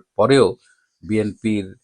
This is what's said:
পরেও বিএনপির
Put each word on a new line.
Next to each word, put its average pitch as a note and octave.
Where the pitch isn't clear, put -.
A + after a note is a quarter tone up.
পরেও A2+
বিএনপির G#2